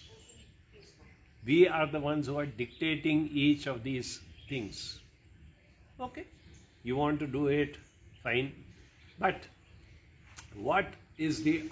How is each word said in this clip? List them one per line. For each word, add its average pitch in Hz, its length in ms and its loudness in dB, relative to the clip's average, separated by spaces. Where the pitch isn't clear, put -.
We 165 240 8
are 156 180 0
the 147 140 -4
ones 147 260 0
who 143 100 -2
are 147 80 -2
dictating 151 880 -2
each 147 320 4
of 127 160 -4
these 127 380 -6
things. 117 500 -8
Okay, 262 280 -10
you 123 140 -2
want 147 240 2
to 147 60 -4
do 143 200 0
it, 143 300 2
fine. 127 300 0
But 185 180 0
what 143 320 2
is 156 260 0
the 156 280 2